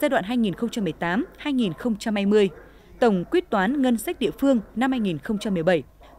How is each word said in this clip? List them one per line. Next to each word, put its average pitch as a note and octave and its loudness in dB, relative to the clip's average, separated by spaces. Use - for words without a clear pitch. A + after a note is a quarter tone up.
giai D4 2
đoạn C4 0
hai A#3+ -4
nghìn G#3 0
không A#3 -4
trăm A3 -4
mười D#3+ -2
tám, F3+ -2
hai D4 -6
nghìn A3 0
không A3+ -4
trăm G#3 -4
hai G3 -2
mươi. G3+ 4
Tổng G3+ 4
quyết F4+ 0
toán A#3+ 0
ngân B3 2
sách F4 -6
địa E3+ 0
phương C4+ 4
năm B3+ 0
hai B3+ -2
nghìn F#3 -2
không G#3 -6
trăm G3+ -4
mười E3 -2
bảy. E3 2